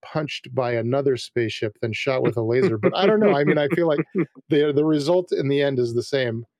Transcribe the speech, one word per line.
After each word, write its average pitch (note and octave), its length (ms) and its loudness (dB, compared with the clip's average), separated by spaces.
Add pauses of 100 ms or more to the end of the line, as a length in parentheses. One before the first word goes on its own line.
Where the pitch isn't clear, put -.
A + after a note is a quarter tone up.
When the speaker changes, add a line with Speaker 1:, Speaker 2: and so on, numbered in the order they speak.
Speaker 1:
punched D3 500 -8
by A#2+ 200 -2
another B2+ 420 0
spaceship A2+ 640 -4
than A#2 120 -4
shot C3 300 -2
with A#2 140 0
a B2 60 -2
laser. A#2 360 0
But G#2 180 0
I F#3 100 2
don't G#3+ 120 4
know. G#3+ 160 4
I C#3+ 80 2
mean, D3+ 160 2
I D3 100 0
feel E3+ 200 0
like D3+ 160 0 (100)
Speaker 2:
<laughs> D3+ 360 -6
Speaker 1:
the, D3 220 2
the D3 120 2
result D#3 480 2
in E3+ 160 -2
the C#3+ 140 2
end C#3 180 0
is A#2 140 -2
the A#2 80 0
same. A#2 420 -2 (160)